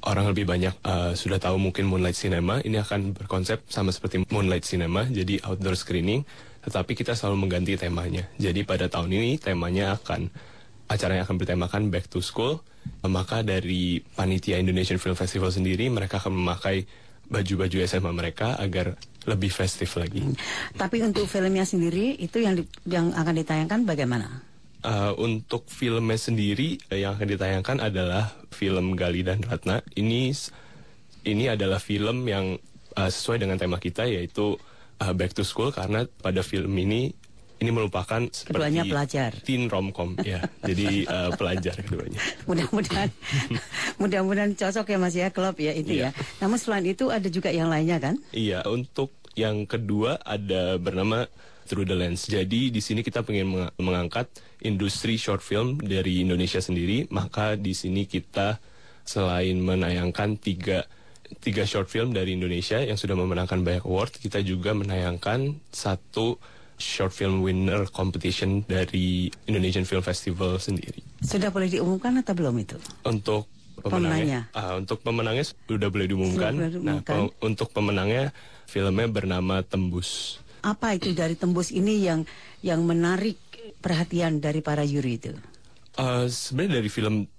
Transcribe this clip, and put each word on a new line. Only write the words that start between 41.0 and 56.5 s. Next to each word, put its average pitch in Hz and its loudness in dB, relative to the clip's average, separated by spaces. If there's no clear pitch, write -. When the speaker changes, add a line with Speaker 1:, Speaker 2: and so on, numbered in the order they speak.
Speaker 1:
eh, 90 -2
pelajar 90 -2
keduanya. - -4
Speaker 2:
Mudah-mudahan, 180 0
<laughs> - -6
mudah-mudahan 196 2
cocok 196 0
ya, 208 0
Mas, 180 2
ya, 180 2
klop 190 0
ya, 151 0
itu 156 0
Speaker 1:
Iya. 131 0
Speaker 2:
ya. - -8
Namun 196 2
selain 208 0
itu 190 0
ada 208 0
juga 180 0
yang 165 2
lainnya 160 2
kan? 147 0
Speaker 1:
Iya, 101 0
untuk 127 -2
yang 107 0
kedua 110 0
ada 95 0
bernama 95 0
Through 95 -2
the 92 2
Lens. 90 -2
Jadi 107 2
di 110 2
sini 113 -2
kita 117 -2
pengen 95 0
menga-, 92 -2
mengangkat 90 0
industri 104 0
short 101 -2
film 123 0
dari 92 2
Indonesia 90 2